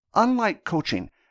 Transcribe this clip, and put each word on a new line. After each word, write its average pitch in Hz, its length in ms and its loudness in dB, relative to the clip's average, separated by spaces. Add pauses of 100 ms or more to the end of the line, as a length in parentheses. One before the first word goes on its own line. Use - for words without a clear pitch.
(140)
Unlike 233 480 2
coaching, 120 480 -4 (200)